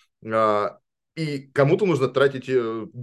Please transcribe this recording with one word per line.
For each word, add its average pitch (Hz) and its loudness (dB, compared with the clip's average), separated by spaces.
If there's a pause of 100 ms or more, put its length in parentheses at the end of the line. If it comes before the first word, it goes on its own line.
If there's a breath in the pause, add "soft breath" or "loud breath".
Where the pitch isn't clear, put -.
(260 soft breath)
а, 107 2 (380)
и 147 -6
кому-то 160 2
нужно 135 0
тратить, 131 0
э, 113 -2 (160)